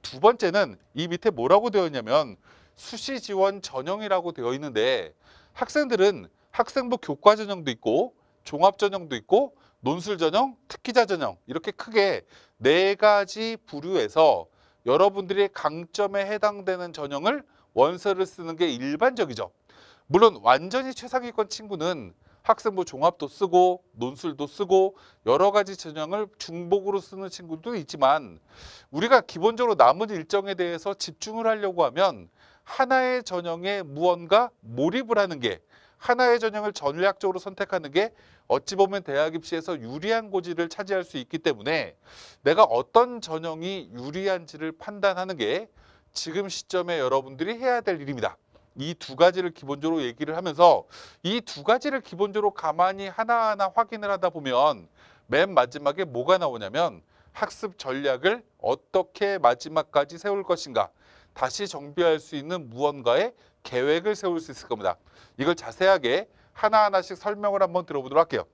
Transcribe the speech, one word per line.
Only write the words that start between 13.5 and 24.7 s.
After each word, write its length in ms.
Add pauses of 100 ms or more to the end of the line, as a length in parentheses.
부류에서 840 (380)
여러분들의 680
강점에 720
해당되는 680
전형을 500 (300)
원서를 520
쓰는 300
게 140
일반적이죠. 840 (560)
물론 340
완전히 520
최상위권 560
친구는 640 (280)
학생부 440
종합도 420
쓰고 640
논술도 560
쓰고 480 (300)